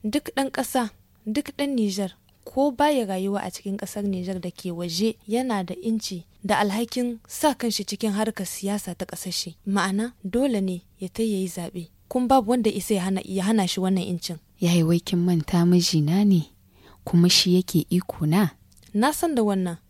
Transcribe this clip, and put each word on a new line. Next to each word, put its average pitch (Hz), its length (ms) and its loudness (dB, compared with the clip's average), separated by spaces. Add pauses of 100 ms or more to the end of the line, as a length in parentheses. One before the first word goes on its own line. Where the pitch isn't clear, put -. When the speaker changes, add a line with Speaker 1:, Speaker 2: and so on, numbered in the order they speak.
Speaker 1:
Duk 214 320 -2
ɗan 269 180 0
ƙasa, 247 360 -2 (360)
duk 240 320 -4
ɗan 285 160 -2
Nijar, 202 400 -2 (300)
ko 277 280 0
baya 285 340 2
rayuwa 190 360 -2
a - 80 -6
cikin 196 260 -8
ƙasar 202 300 -8
Nijar 185 340 -4
da 175 100 -8
ke 175 220 -10
waje, 175 440 -2 (120)
yana 226 340 -2
da 175 200 -8
inci 214 420 -4 (180)
da 202 160 0
alhakin 233 600 -2 (100)
sa - 260 0
kanshi 220 300 -4
cikin 214 320 -4
harkar 214 300 -2
siyasa 196 500 -6
ta 185 80 -6
ƙasar 180 280 -10
shi. - 240 -8 (120)
Ma'ana, 196 440 0 (120)
dole 233 380 0
ne 180 200 -4 (160)
ya 185 140 -8
tai 226 160 -2
ya 202 100 0
yi 190 100 -2
zaɓe. 170 400 -10 (200)
Kun 254 200 0
babu 240 220 4
wanda 233 200 2
isa 208 240 -2
ya 190 80 2
hana, 190 220 -2
ya 190 200 -4
hana 208 240 4
shi - 120 -4
wannan 185 280 2
incin. 170 300 -6 (200)
Speaker 2:
Ya 170 140 2
yi 175 100 6
wai 170 220 2
kin 180 160 0
manta 175 460 2
mijina 175 580 4
ne, 185 240 4 (560)
kuma 175 240 6
shi 180 320 4
yake - 300 0
iko 175 360 -2
na? 170 240 4 (440)
Speaker 1:
Na 240 180 2
san 330 220 -2
da 233 80 2
wannan 185 340 0 (140)